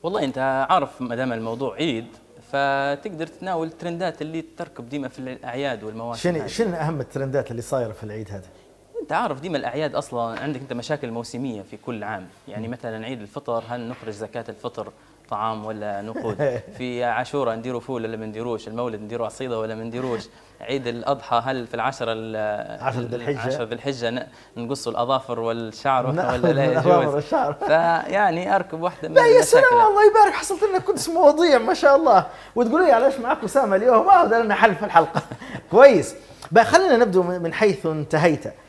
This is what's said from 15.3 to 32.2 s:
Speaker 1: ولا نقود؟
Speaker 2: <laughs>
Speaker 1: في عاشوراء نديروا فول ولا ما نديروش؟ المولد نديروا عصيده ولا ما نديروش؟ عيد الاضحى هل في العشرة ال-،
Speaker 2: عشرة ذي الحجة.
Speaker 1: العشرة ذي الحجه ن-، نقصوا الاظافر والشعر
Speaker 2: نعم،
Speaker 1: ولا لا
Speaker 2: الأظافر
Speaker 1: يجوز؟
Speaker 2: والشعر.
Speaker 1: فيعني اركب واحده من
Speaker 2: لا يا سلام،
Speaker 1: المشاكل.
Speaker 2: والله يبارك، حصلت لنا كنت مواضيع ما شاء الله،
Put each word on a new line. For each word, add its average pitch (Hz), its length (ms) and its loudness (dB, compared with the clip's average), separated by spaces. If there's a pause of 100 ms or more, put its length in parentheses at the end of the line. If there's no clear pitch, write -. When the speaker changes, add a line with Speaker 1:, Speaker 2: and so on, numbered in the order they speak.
Speaker 1:
ولا 104 360 -8
نقود؟ 110 340 -8 (220)
Speaker 2:
<laughs> - 200 -14
Speaker 1:
في 123 260 -6
عاشوراء 120 520 -2
نديروا 120 240 -8
فول 120 260 -8
ولا 110 120 -8
ما 110 80 -10
نديروش؟ 110 420 -8
المولد 110 340 -6
نديروا 113 240 -6
عصيده 120 340 -6
ولا 110 160 -6
ما 110 80 -10
نديروش؟ 117 440 -6 (340)
عيد 123 260 -6
الاضحى 120 580 -2
هل 131 220 -6
في - 60 -12
العشرة 120 400 -4
ال-، 110 680 -6
Speaker 2:
عشرة 123 200 -4
ذي 117 140 -6
الحجة. 120 160 -6
Speaker 1:
العشرة 123 320 -4
ذي 113 100 -8
الحجه 120 360 -6
ن-، 120 180 -6 (300)
نقصوا 120 340 -8
الاظافر 123 480 -2
والشعر 117 720 -2
Speaker 2:
نعم، 135 220 -2
Speaker 1:
ولا 151 200 0
لا 139 120 2
Speaker 2:
الأظافر 165 360 4
Speaker 1:
يجوز؟ 147 140 0
Speaker 2:
والشعر. 147 380 -2
Speaker 1:
فيعني 175 1000 0
اركب 170 260 -4
واحده 170 280 -6
من 156 60 -2
Speaker 2:
لا 480 100 8
يا 466 160 8
سلام، 508 220 6
Speaker 1:
المشاكل. 480 220 6
Speaker 2:
والله 415 240 8
يبارك، 415 240 6
حصلت - 300 -4
لنا 381 160 0
كنت 339 300 -2
مواضيع 311 480 6
ما 226 160 2
شاء 285 220 6
الله، 254 320 6 (280)